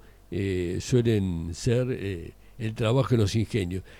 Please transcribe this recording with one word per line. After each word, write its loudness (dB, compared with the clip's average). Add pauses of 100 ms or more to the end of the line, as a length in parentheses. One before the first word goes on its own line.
(300)
eh, -2
suelen 2
ser, 0
eh, -6 (260)
el -4
trabajo 2
en 4
los 2
ingenios. -2 (180)